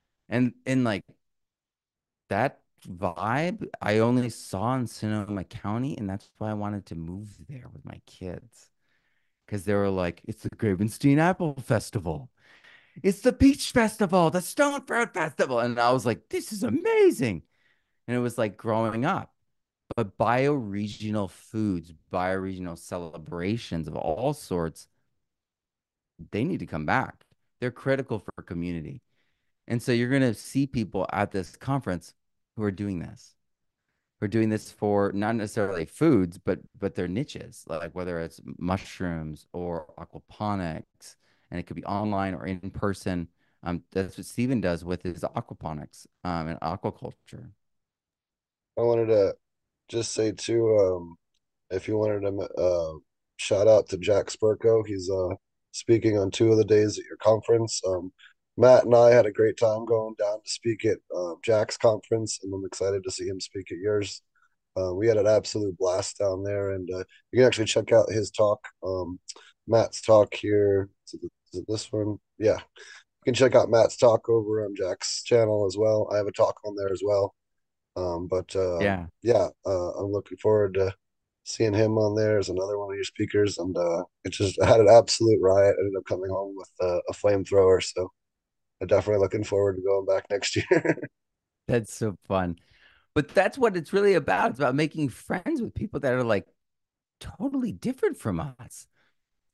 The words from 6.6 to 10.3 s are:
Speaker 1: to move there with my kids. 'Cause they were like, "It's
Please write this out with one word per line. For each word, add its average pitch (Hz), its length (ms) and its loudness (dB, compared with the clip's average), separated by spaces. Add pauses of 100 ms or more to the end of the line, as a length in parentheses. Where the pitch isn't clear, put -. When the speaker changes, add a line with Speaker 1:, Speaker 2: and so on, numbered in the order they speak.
Speaker 1:
to 85 80 -12
move 92 340 -12 (180)
there 131 260 -16
with - 120 -20
my - 200 -18
kids. - 640 -16 (800)
'Cause 101 180 -6
they 104 80 0
were 101 160 2
like, 90 360 -2
"It's - 180 -12